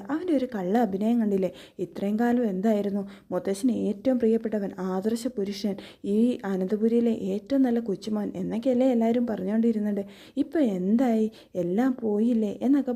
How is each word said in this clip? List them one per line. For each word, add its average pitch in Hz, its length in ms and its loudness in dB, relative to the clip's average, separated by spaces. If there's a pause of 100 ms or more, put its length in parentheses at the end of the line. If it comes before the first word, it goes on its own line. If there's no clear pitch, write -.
"അവൻ്റെ 330 280 -2
ഒരു 254 100 0
കള്ള 190 320 -2
അഭിനയം 214 400 2
കണ്ടില്ലേ? 196 320 2 (280)
ഇത്രയും 202 400 -4
കാലം 240 300 2
എന്തായിരുന്നു 202 540 0 (280)
മുത്തശ്ശന് 196 520 0
ഏറ്റവും 208 360 0
പ്രിയപ്പെട്ടവൻ, 220 520 0 (160)
ആദർശ 208 420 -2
പുരുഷൻ, 202 460 -4 (300)
ഈ 202 140 0 (260)
അനന്തപുരിയിലെ 220 720 0 (140)
ഏറ്റവും 262 380 0
നല്ല 233 140 0
കൊച്ചുമോൻ" 214 560 -4
എന്നൊക്കെയല്ലേ 240 560 0
എല്ലാവരും 233 340 2
പറഞ്ഞുകൊണ്ടിരുന്നത്. 208 760 0 (340)
"ഇപ്പം 294 340 0
എന്തായി? 220 560 2 (300)
എല്ലാം 190 360 0 (100)
പോയില്ലേ?" 214 580 2
എന്നൊക്കെ 254 360 2